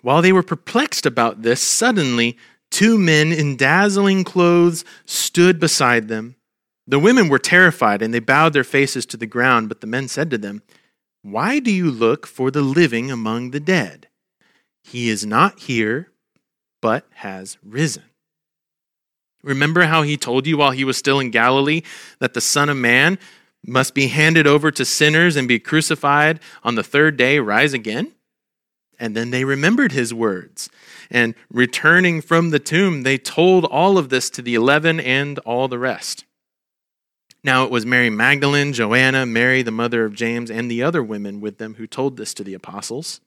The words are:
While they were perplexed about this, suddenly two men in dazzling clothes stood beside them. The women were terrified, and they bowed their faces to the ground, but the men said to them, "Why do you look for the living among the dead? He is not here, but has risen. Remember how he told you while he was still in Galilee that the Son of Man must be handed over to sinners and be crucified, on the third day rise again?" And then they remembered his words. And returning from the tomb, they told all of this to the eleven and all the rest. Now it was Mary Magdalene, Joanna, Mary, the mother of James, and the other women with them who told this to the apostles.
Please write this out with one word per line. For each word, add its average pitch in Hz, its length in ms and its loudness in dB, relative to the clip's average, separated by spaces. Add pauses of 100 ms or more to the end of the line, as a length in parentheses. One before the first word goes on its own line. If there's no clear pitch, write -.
While 139 200 2
they 185 120 4
were 185 100 4
perplexed - 640 -4
about 117 380 0
this, 120 180 0
suddenly 131 760 0 (340)
two 220 260 2
men 160 340 4
in 147 240 -2
dazzling 190 680 2
clothes 175 600 2 (220)
stood 175 540 0
beside 120 480 2
them. 113 280 -10 (500)
The 135 140 0
women 208 300 4
were 139 100 -4
terrified, 139 640 4
and 113 120 -4
they 120 60 0
bowed 143 340 2
their 139 100 2
faces 135 440 -2
to - 100 -14
the 117 80 -8
ground, 120 440 0
but 113 120 -12
the 107 60 -12
men 127 200 -6
said 151 240 -4
to 120 60 -2
them, 104 240 -10 (600)
"Why 143 380 -2
do 240 120 -2
you 180 180 0
look 117 380 0
for 131 240 -4
the 143 100 -2
living 135 480 0
among 117 420 -6
the 143 100 -8
dead? 147 460 -4 (760)
He 120 260 -6
is 104 160 -4
not 127 360 0
here, 117 500 -4 (680)
but 117 320 -2
has 95 500 -16
risen. 127 400 -6 (1400)
Remember 143 440 0
how 160 160 2
he 147 160 0
told 131 280 -2
you 156 120 0
while 143 140 2
he 131 120 -4
was 131 140 -2
still 139 240 0
in 123 100 -4
Galilee 135 500 2 (380)
that 127 140 -4
the 117 80 -4
Son 147 260 0
of 143 80 -2
Man 131 420 2 (480)
must 127 280 0
be 139 140 0
handed 156 380 4
over 143 260 4
to 139 120 -4
sinners 151 540 2
and 127 100 -2
be 120 120 2
crucified, 151 840 0 (200)
on 117 140 -2
the 107 80 -2
third 151 320 2
day 131 240 2
rise 123 340 0
again?" 123 380 -6 (880)
And 110 160 -8
then 120 160 -4
they 127 120 -2
remembered 160 480 0
his 120 220 -4
words. 104 560 -6 (400)
And 117 240 0 (160)
returning 160 720 2
from 165 300 0
the 147 80 2
tomb, 160 440 -2
they 131 140 0
told 175 480 2
all 185 320 2
of 143 120 0
this 127 220 -2
to - 100 -14
the 120 140 -4
eleven 151 440 2
and 135 400 -4
all 123 280 -4
the 123 120 -6
rest. - 460 -8 (1160)
Now 131 220 2
it 113 60 -6
was 117 140 -2
Mary 123 240 2
Magdalene, 143 640 0
Joanna, 127 540 2
Mary, 123 380 0
the 117 80 -4
mother 117 340 -2
of 107 80 -6
James, 117 360 -6
and 117 220 -6
the 117 120 -4
other 160 200 -2
women 104 380 -10
with 104 160 -10
them 110 160 -12
who 113 140 -16
told 135 280 -4
this 107 200 -12
to 104 80 -12
the 95 100 -12
apostles. 101 720 -12